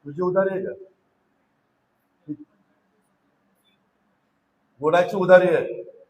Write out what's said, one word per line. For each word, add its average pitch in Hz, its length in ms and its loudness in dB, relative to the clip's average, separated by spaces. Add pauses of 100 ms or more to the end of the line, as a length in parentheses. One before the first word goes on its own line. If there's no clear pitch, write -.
तुझी 147 160 -10
उधारी 190 280 0
आहे 190 160 -8
का? - 200 -14 (4000)
गोडाची 175 360 0
उधारी 180 380 6
आहे. - 280 -6 (260)